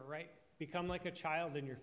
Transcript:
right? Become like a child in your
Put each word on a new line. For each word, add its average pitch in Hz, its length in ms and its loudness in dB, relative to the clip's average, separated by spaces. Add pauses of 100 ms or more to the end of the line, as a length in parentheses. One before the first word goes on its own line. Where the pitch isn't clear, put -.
right? 151 240 -4 (280)
Become 175 280 0
like 180 200 0
a 175 40 2
child 160 460 2
in 139 100 0
your 127 160 -4